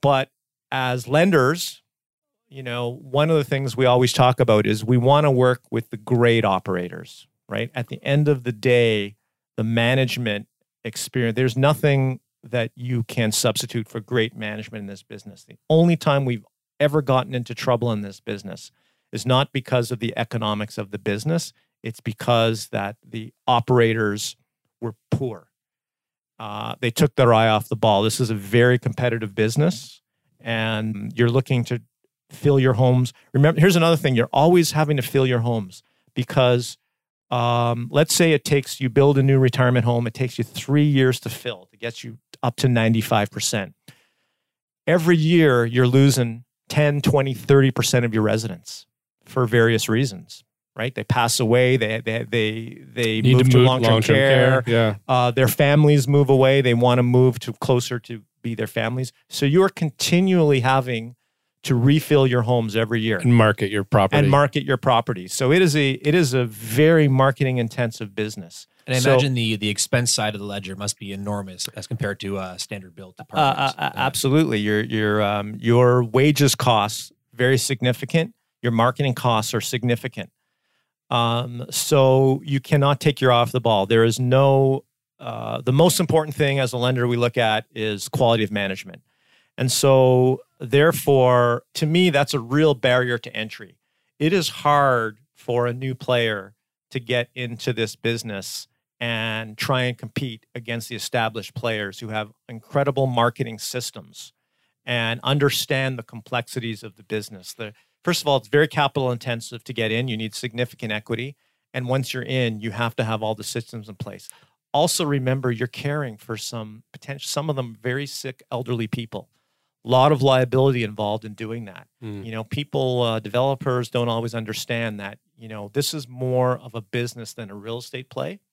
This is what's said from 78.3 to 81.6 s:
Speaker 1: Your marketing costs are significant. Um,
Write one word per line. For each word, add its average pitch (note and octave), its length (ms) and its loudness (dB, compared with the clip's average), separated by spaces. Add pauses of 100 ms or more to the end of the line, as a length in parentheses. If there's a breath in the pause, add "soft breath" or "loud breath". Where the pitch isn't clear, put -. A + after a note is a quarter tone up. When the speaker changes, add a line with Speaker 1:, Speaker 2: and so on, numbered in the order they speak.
Speaker 1:
Your A#2+ 100 -2
marketing B2 420 0
costs A2+ 400 -2
are A2 80 -2
significant. A#2+ 720 -6 (800)
Um, A#2+ 600 -4